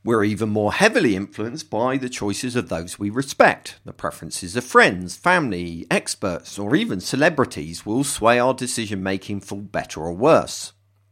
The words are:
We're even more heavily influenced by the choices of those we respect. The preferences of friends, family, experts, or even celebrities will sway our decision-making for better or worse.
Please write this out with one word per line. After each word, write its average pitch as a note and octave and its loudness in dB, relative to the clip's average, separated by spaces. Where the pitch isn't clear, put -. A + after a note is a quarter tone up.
We're A2+ 2
even G#2+ 0
more G#2 0
heavily G3 4
influenced A2 -8
by B2 0
the B2+ -4
choices A#2 -4
of A#2+ -2
those E2+ -6
we G2+ -4
respect. - 2
The - -14
preferences - -8
of B2 -2
friends, F#2 4
family, F2+ 0
experts, - -4
or G2+ -2
even F3 0
celebrities B2+ 0
will A#2 0
sway A#2+ 4
our B2+ 2
decision-making G2+ -4
for - -10
better - -8
or E2+ -4
worse. A#2 2